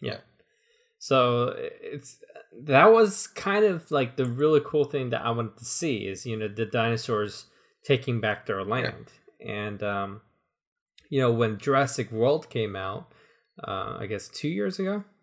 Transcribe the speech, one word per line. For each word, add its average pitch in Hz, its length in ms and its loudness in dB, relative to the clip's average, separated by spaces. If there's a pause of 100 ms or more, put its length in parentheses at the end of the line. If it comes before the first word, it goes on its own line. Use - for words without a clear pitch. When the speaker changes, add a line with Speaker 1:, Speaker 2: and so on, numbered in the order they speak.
Speaker 1:
Yeah. 120 120 -6
Speaker 2:
Yeah. - 40 -10 (800)
Speaker 1:
So 123 600 2
it's, - 600 -12 (480)
that 151 260 8
was 220 360 4
kind 202 360 0
of, 180 280 0
like, 131 260 0
the 139 80 0
really 143 400 4
cool 151 200 2
thing 131 260 -4
that 117 140 -2
I 117 60 0
wanted 117 260 -4
to - 80 -16
see 143 420 -2
is, 98 180 -8
you 117 100 -4
know, 110 140 -4
the 107 160 -4
dinosaurs 113 800 -2 (400)
taking 123 340 0
back 104 260 -2
their 101 140 -2
Speaker 2:
Yeah. 98 80 -4
Speaker 1:
land. - 440 -4 (280)
And, 104 440 -6
um, 101 380 -4 (880)
you 135 120 2
know, 123 100 4
when 113 280 2
Jurassic 135 520 0
World 131 380 2
came 107 260 -4
out, 95 320 -8 (560)
uh, - 360 -6
I - 80 -6
guess 101 200 -6
two - 220 -6
years 190 300 -2
ago? 202 260 -4 (180)